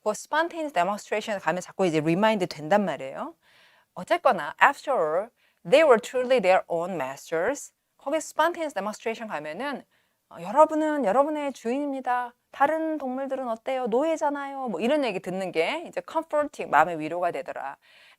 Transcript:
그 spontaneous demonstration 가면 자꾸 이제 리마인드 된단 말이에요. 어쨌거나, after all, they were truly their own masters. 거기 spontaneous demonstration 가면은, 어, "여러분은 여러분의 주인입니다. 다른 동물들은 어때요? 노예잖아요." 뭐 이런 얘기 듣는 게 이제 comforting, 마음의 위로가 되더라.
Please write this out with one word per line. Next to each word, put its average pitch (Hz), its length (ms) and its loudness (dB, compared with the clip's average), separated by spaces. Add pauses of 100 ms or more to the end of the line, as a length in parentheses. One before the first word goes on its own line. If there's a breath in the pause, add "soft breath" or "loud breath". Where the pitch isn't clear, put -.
그 214 80 0
spontaneous 320 600 -2
demonstration 208 680 -2
가면 175 200 0
자꾸 - 240 -2
이제 160 140 4
리마인드 180 480 2
된단 165 380 0
말이에요. 156 500 -8 (600 soft breath)
어쨌거나, 185 680 0
after 269 320 2
all, 175 340 0 (380)
they 269 160 8
were 247 160 8
truly 254 400 0
their 185 280 6
own 175 260 -4
masters. 165 800 -4 (240)
거기 294 200 -4
spontaneous 320 560 -2
demonstration 214 540 -6
가면은, 185 560 -8 (460)
어, - 120 -18
"여러분은 302 640 2
여러분의 285 480 0
주인입니다. 254 840 -4 (160)
다른 311 480 0
동물들은 262 500 -6
어때요? 254 380 -4
노예잖아요." 285 800 -2
뭐 180 120 -4
이런 277 240 2
얘기 196 160 -2
듣는 185 320 -6
게 226 360 0
이제 180 200 -6
comforting, 294 600 -4
마음의 156 300 4
위로가 170 320 -2
되더라. 135 460 -10 (420 soft breath)